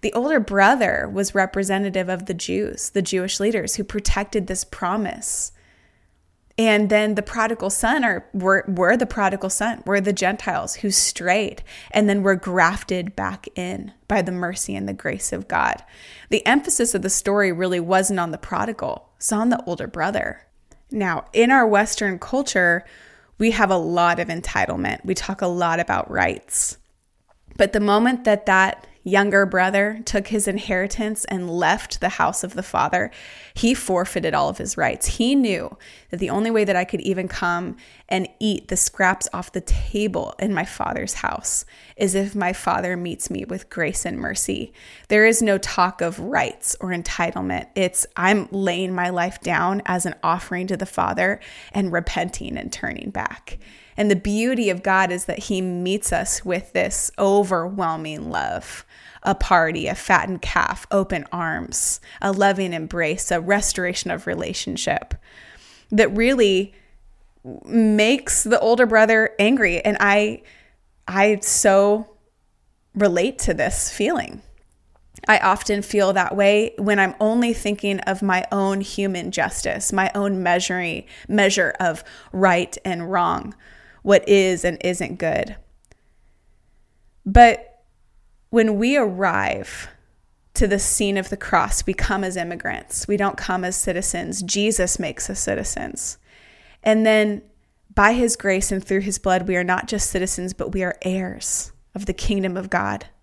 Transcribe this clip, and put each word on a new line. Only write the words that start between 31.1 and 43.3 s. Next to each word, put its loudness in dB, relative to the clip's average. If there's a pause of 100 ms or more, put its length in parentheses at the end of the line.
and -6
left -2
the 0
house -2
of -8
the -8
father, -2 (440)
he 2
forfeited -2
all 0
of -8
his -6
rights. -2
He 0
knew 0 (320)
that -8
the -2
only 0
way 4
that 2
I 0
could -4
even -2
come -4 (340)
and -2 (100)
eat -2
the -4
scraps 0
off -10
the -6
table -2
in -2
my -2
father's -6
house -4 (320)
is 0
if -2
my -2
father -2
meets -6